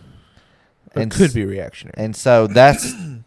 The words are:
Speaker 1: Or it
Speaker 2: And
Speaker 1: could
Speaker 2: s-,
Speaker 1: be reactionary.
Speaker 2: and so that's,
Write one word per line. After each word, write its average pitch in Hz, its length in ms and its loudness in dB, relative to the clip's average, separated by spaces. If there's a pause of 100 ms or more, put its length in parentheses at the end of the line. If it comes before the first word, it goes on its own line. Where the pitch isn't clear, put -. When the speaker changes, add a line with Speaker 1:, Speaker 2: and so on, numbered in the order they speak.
(960)
Speaker 1:
Or - 60 -6
it - 20 -4
Speaker 2:
And 113 80 -8
Speaker 1:
could 185 160 2
Speaker 2:
s-, 127 60 -6
Speaker 1:
be 110 120 -6
reactionary. - 520 -14
Speaker 2:
and 107 180 -8
so 117 300 2
that's, 127 480 4 (340)